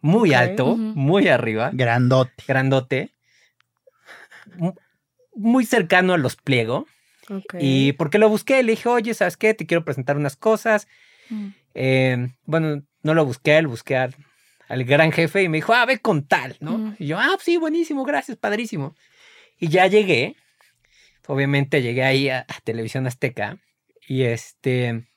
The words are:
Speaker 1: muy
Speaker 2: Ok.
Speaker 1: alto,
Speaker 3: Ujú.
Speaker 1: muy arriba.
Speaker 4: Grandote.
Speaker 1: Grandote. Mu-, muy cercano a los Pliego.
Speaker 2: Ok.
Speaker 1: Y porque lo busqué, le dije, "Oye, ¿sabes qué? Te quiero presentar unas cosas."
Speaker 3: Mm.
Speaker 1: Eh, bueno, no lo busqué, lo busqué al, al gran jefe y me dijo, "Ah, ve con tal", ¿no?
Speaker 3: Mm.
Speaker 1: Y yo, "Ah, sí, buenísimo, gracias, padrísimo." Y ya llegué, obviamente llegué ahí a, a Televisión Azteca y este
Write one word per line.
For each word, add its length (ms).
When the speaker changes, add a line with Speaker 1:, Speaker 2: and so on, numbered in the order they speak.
Speaker 1:
muy 300
Speaker 2:
Ok. 60
Speaker 1:
alto, 380
Speaker 3:
Ujú. 80
Speaker 1:
muy 320
arriba. 460
Speaker 4:
Grandote. 720
Speaker 1:
Grandote. 640
Mu-, 180
muy 300
cercano 500
a 40
los 180
Pliego. 500
Speaker 2:
Ok. 320
Speaker 1:
Y 340
porque 240
lo 100
busqué, 340
le 100
dije, 160
"Oye, 260
¿sabes 220
qué? 180
Te 120
quiero 180
presentar 320
unas 200
cosas." 500
Speaker 3:
Mm. 200
Speaker 1:
Eh, 540
bueno, 380
no 120
lo 120
busqué, 340
lo 100
busqué 260
al, 180
al 160
gran 280
jefe 300
y 60
me 100
dijo, 160
"Ah, 100
ve 140
con 280
tal", 340
¿no? 180
Speaker 3:
Mm. 200
Speaker 1:
Y 100
yo, 100
"Ah, 220
sí, 180
buenísimo, 460
gracias, 340
padrísimo." 580
Y 100
ya 200
llegué, 480
obviamente 560
llegué 220
ahí 260
a, 180
a 160
Televisión 420
Azteca 520
y 140
este 680